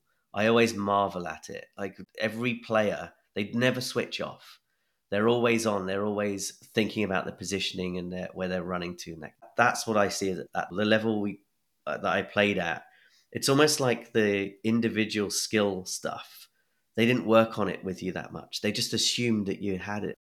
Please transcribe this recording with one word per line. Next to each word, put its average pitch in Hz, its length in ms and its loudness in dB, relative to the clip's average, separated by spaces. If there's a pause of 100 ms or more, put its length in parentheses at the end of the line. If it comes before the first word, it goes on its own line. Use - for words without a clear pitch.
(320)
I 101 140 2
always 117 280 6
marvel 101 540 2
at - 200 -12
it. - 180 -12 (120)
Like, 98 180 -8 (220)
every 113 360 -2
player, 104 580 -2 (220)
they 101 180 -4
never 127 280 2
switch - 400 -4
off. - 400 -10 (500)
They're 104 180 2
always 117 360 4
on. 101 220 0
They're 98 180 -2
always 101 540 -2 (160)
thinking 107 300 0
about 92 200 0
the - 80 -8
positioning 92 680 -4
and 90 140 -8
their, 90 220 -8
where 92 140 -4
they're 90 160 -4
running 87 340 -6
to. - 140 -12
And 80 100 -14
that, - 120 -14 (220)
that's 120 300 2
what 113 100 2
I 101 120 4
see 95 220 -2
at, 90 240 -6
at - 160 -4
the 92 140 -2
level 107 360 2
we, 101 200 -6 (460)
uh, 76 120 -4
that 95 140 0
I 95 100 2
played 101 360 2
at. 82 260 -4 (460)
It's 117 180 -2
almost 147 300 6
like 123 340 0
the 101 420 2 (100)
individual 107 640 2
skill 101 540 0
stuff. - 640 -10 (480)
They 113 100 4
didn't 117 200 2
work 113 320 6
on 98 100 0
it - 160 -6
with 92 180 -6
you 92 100 -4
that 76 200 -10
much. - 280 -10
They 107 120 0
just 113 200 -4
assumed 113 540 0
that 92 140 -4
you 98 180 -2
had 101 240 -6
it. - 140 -8 (240)